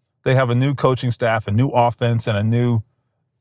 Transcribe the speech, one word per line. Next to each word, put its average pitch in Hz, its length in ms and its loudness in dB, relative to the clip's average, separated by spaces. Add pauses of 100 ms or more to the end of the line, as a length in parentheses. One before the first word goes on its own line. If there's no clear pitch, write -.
(240)
they 131 120 2
have 131 140 2
a 120 60 0
new 147 200 2
coaching 127 360 0
staff, 113 360 -2
a 104 40 -4
new 123 180 2
offense, 117 580 0
and 107 100 -2
a 104 60 -2
new, 117 380 0 (600)